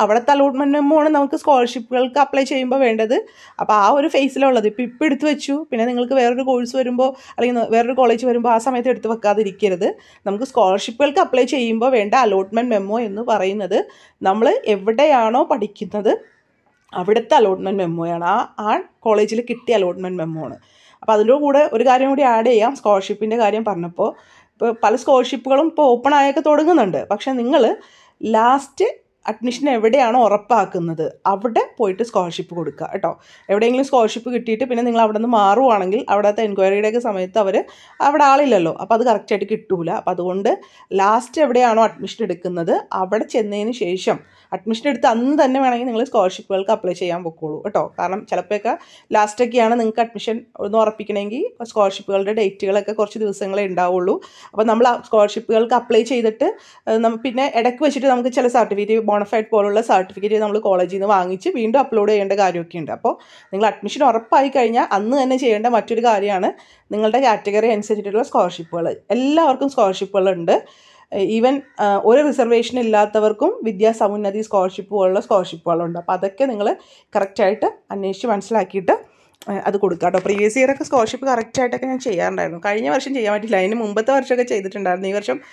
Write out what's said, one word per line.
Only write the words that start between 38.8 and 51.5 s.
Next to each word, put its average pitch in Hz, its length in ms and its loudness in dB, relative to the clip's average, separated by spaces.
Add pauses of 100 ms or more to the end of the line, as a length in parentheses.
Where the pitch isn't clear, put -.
അപ്പോൾ 208 160 0
അത് 226 120 0
കറക്റ്റായിട്ട് 208 440 0
കിട്ടൂല. 185 360 -4 (100)
അപ്പോൾ 185 160 -4
അതുകൊണ്ട് 185 360 -2 (500)
ലാസ്റ്റ് 233 440 0
എവിടെയാണോ 240 440 4
അഡ്മിഷൻ - 380 -10
എടുക്കുന്നത് 175 460 -4 (280)
അവിടെ 202 340 -2
ചെന്നതിന് 214 480 -2
ശേഷം 185 360 -2 (360)
അഡ്മിഷൻ 220 360 -6
എടുത്ത് 254 220 2
അന്ന് 240 280 0
തന്നെ 262 220 2
വേണമെങ്കിൽ 247 260 0
നിങ്ങൾ 226 200 -2
സ്കോളർഷിപ്പുകൾക്ക് 196 680 -2
അപ്ലൈ 185 260 -4
ചെയ്യാൻ 175 240 -4
പൊക്കോളൂ 160 400 -10
കേട്ടോ. 202 180 -2 (160)
കാരണം 185 200 -4 (100)
ചിലപ്പോഴൊക്കെ 202 440 -4 (420)
ലാസ്റ്റൊക്കെയാണ് 226 640 2
നിങ്ങൾക്ക് 226 260 0
അഡ്മിഷൻ 226 320 -6 (280)
ഒന്ന് 208 180 -2
ഉറപ്പിക്കണമെങ്കിൽ 214 600 -4 (280)